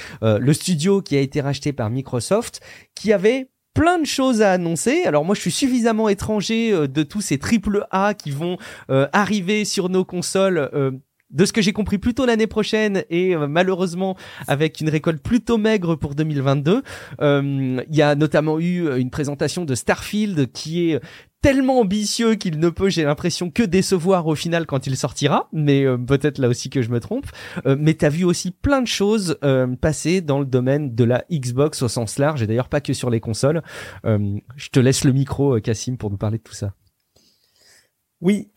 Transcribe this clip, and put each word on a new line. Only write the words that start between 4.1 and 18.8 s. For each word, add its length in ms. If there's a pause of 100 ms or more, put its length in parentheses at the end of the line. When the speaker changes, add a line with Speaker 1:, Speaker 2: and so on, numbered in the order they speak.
Speaker 1:
à 100
annoncer. 540
Alors 200
moi, 100
je 60
suis 100
suffisamment 560
étranger, 640
euh, 160
de 160
tous 180
ces 180
triple 520
A 220
qui 180
vont, 260 (320)
euh, 240
arriver 520
sur 240
nos 160
consoles, 680
euh, 180 (400)
de 140
ce 80
que 100
j'ai 100
compris 240
plutôt 300
l'année 180
prochaine 640
et, 260
euh, 120
malheureusement 680 (320)
avec 340
une 80
récolte 340
plutôt 340
maigre 380
pour 180
deux 120
mille 180
vingt-deux. 400 (380)
Euh, 680
il 60
y 80
a 100
notamment 460
eu, 280